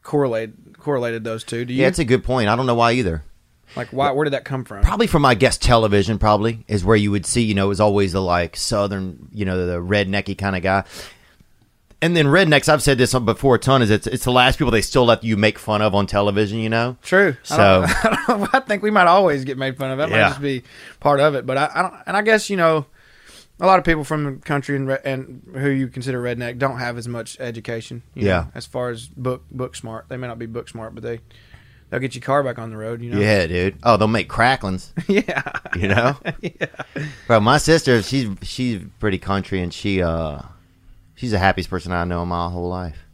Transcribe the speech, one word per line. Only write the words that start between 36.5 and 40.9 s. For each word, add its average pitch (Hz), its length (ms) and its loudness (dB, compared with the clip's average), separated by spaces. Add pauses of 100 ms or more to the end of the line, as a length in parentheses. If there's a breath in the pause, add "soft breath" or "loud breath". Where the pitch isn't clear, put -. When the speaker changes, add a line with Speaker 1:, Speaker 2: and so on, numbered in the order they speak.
Speaker 2:
Bro, 117 140 4
my 117 180 4
sister, 143 460 4
she's, 131 260 -2 (140)
she's 117 400 -6 (160)
pretty 101 180 -2
country, 95 440 -4
and 87 120 -6
she, 95 300 -2
uh, 80 380 -4 (760)